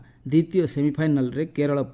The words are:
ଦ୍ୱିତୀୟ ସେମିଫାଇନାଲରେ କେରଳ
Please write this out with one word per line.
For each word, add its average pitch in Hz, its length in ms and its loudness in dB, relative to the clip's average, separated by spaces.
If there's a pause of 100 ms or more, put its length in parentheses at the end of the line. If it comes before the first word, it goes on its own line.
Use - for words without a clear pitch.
(280)
ଦ୍ୱିତୀୟ 165 380 2
ସେମିଫାଇନାଲରେ 143 800 0 (120)
କେରଳ 143 220 0 (160)